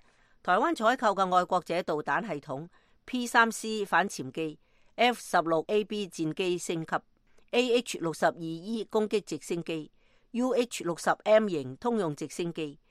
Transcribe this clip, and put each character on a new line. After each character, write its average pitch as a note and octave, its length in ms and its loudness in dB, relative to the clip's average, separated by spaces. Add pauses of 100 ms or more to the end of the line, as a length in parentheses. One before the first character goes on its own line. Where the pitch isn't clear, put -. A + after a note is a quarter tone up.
(420)
台 F3+ 120 2
灣 C4+ 200 2
採 A#3 220 2
購 A#3+ 120 0
嘅 F#3+ 280 2
愛 F3+ 80 6
國 F3+ 180 0
者 F3+ 220 -2
導 E3+ 200 -2
彈 E3 220 0
系 E3 140 -6
統、 C#3+ 280 -10 (380)
P B3 200 -4
三 A#3 260 4
C G#3+ 320 -4
反 F#3 240 2
潛 C3+ 240 -10
機、 D#3+ 280 -6 (360)
F A#3 240 2
十 - 220 0
六 D#3+ 260 2
A G#3+ 160 2
B G#3 240 -6
戰 D#3 260 -4
機 F3+ 240 0
升 E3 280 -4
級、 F3 100 -4 (560)
A B3 260 2
H - 220 -4
六 E3 140 -2
十 F3+ 120 0
二 D#3+ 120 2
E F3 520 -6
攻 G#3+ 200 0
擊 G#3 120 0
直 D#3 200 -8
升 E3+ 220 -4
機、 D#3 280 -6 (400)
U B3 220 0
H A#3+ 300 -2
六 E3+ 120 -2
十 - 140 -2 (140)
M G#3+ 260 6
型 C3+ 280 -4
通 A#3+ 200 0
用 E3 180 0
直 D#3 140 -8
升 E3+ 240 -4
機， D3+ 240 -6 (140)